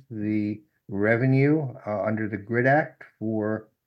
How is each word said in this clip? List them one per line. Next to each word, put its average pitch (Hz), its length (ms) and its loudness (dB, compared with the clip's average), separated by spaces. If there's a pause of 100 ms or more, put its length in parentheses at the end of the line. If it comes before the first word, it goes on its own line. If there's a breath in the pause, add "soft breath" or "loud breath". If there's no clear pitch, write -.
the 107 540 -2 (260)
revenue, 131 880 2 (120)
uh, 104 160 -4
under 107 260 -2
the 107 80 -6
grid 113 300 0
Act 151 380 0 (140)
for 107 500 -4 (180)